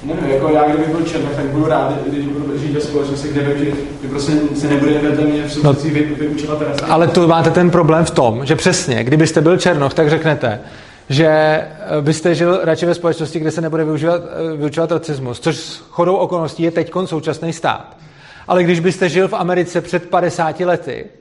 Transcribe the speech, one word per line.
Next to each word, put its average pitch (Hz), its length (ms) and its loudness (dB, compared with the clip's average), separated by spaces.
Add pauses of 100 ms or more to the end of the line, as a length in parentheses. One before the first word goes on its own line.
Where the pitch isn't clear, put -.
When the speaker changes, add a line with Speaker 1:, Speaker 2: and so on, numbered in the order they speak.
Speaker 1:
nevím, 156 260 -4
jako, 135 200 0
já, 151 140 4
kdybych 151 260 2
byl 165 140 0
černok, 139 320 -4
tak 139 100 -4
budu 147 200 0
rád, 139 280 0 (140)
když 143 180 -4
budu 139 320 -4
žít 147 160 -4
ve 147 80 -2
společnosti, 139 460 -4
kde 139 140 -2
vím, 143 240 0
že, 147 60 -2 (300)
že 135 80 -8
prostě 143 220 -2 (240)
se 147 120 -2
nebude 147 320 2
vedle 147 260 2
mě 147 180 0
v - 100 -6
sousedství 147 360 2
Speaker 2:
No. 147 60 -2
Speaker 1:
vy-, 147 200 0
vyučovat 151 460 -4
rasismus. - 300 -2
Speaker 2:
Ale 165 160 4
tu 170 200 4
máte 160 240 4
ten 175 180 4
problém 165 360 4
v 156 60 -6
tom, 123 340 2
že 147 100 2
přesně, 135 480 0
kdybyste 156 380 4
byl 170 160 4
černoch, 156 360 2
tak 160 160 4
řeknete, 147 500 0 (500)
že, 147 180 4
eh, 156 400 2 (340)
byste 156 340 0
žil 175 280 2
radši 160 220 0
ve 175 80 2
společnosti, 165 460 -2
kde 156 120 -2
se 170 100 -4
nebude 160 220 -2
využívat, 156 400 0
eh, 160 340 -6
vyučovat 151 340 -2
rasismus, 139 480 -4
což 160 160 -2
shodou - 600 -4
okolností 165 480 -2
je 165 80 0
teďkon 185 360 -4
současný 160 460 -4
stát. - 440 -6 (500)
Ale 180 160 2
když 170 160 2
byste 180 300 0
žil 185 180 2
v 196 60 -4
Americe 180 480 -2
před 175 280 -6
padesáti 170 560 0
lety 160 400 -4 (160)